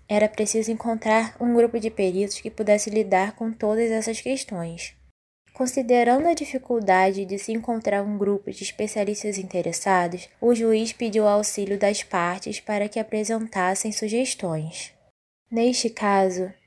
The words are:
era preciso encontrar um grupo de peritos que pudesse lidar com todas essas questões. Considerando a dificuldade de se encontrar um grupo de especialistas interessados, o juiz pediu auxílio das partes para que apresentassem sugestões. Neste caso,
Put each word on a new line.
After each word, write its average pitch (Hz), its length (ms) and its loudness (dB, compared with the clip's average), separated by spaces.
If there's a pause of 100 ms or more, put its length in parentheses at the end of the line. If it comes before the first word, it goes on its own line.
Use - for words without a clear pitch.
era 208 180 4
preciso 214 440 -2
encontrar 226 680 0
um 240 140 2
grupo 233 260 4
de 220 100 -2
peritos 196 520 -2
que 220 100 -10
pudesse 208 380 2
lidar 202 420 2
com 226 180 -6
todas 226 420 0
essas 220 280 -2
questões. 175 720 -6 (600)
Considerando 247 720 2
a 339 80 4
dificuldade 196 920 2
de 196 140 -6
se 220 120 -6
encontrar 226 520 -2
um 208 120 -4
grupo 202 360 -2
de - 120 -12
especialistas 208 760 -4
interessados, 175 880 0 (100)
o 240 140 4
juiz 226 400 2
pediu 214 340 2
auxílio 202 520 0
das 208 240 0
partes 185 560 -4
para 208 280 -4
que 214 120 -6
apresentassem 214 920 -2
sugestões. 202 1040 -4 (560)
Neste 240 400 2
caso, 196 600 2 (160)